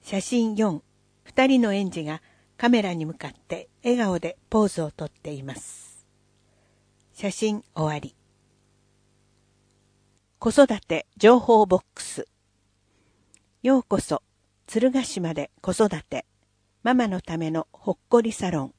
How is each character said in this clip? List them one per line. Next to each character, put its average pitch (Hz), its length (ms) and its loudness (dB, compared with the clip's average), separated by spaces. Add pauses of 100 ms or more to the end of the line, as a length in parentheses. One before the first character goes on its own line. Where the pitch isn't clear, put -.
写 196 200 -6
真 226 340 -2
四、 202 260 -2 (420)
二 262 240 2
人 262 140 4
の 208 120 0
園 196 180 -2
児 160 120 -8
が 156 180 -10 (360)
カ 240 120 0
メ 233 120 4
ラ 185 120 -4
に 160 120 -6
向 160 80 -8
か - 140 -14
っ - 60 -14
て - 360 -14 (140)
笑 247 140 2
顔 190 220 0
で 170 180 -8 (120)
ポ 214 160 2
ー - 20 0
ズ 175 140 -4
を 151 100 -6
と - 140 -12
っ - 40 -12
て - 220 -16
い 135 120 -12
ま 135 120 -12
す。 - 500 -20 (1080)
写 202 160 -6
真 208 340 -4 (120)
終 156 180 -2
わ 147 60 -8
り。 - 160 -14 (2250)
子 233 100 -2
育 277 180 8 (140)
て - 240 -6 (100)
情 233 240 6
報 220 260 6
ボ 185 120 2
ッ - 60 -4 (100)
ク - 80 -18
ス。 - 260 -12 (1300)
よ 262 160 4
う 240 60 0
こ - 160 -2
そ、 - 240 -4 (440)
鶴 240 240 2
ヶ 254 120 0
島 165 300 -4
で 147 180 -8 (100)
子 185 100 -4
育 214 180 2 (140)
て。 - 220 -10 (560)
マ 247 140 2
マ 240 120 2
の 185 140 -6
た 165 160 -8
め 165 140 -4
の 160 200 -4
ほ - 220 -6
っ - 40 -6 (120)
こ 240 100 6
り 220 140 -2
サ 180 180 -4
ロ 143 140 -4
ン。 - 140 -18